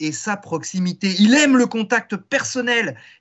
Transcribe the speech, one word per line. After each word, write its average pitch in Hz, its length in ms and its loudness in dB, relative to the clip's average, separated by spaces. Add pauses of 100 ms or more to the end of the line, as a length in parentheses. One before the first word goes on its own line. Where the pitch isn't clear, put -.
et 156 100 -4
sa 110 260 -6
proximité. 180 840 -4
Il 214 140 6
aime 285 220 4
le 247 100 4
contact 220 500 -4
personnel 233 800 -4 (240)